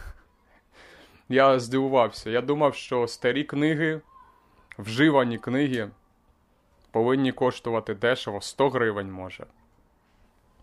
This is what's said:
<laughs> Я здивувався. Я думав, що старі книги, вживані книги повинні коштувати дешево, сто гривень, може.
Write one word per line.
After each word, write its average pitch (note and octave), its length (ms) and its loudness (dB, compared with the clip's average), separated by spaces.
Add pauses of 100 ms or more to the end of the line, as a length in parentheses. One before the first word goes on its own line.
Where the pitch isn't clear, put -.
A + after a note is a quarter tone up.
(520)
<laughs> - 760 -20
Я C3 300 6
здивувався. B2 720 0
Я A#2+ 100 0
думав, C#3+ 340 0
що B2 320 -4
старі C3 380 -2
книги, D#3 560 -2 (800)
вживані A#2+ 600 2
книги B2 520 -2 (1000)
повинні B2+ 420 2
коштувати A#2 600 -2
дешево, G#2+ 460 -2
сто - 300 0
гривень, G#2 420 -2
може. F#2 340 -14 (1160)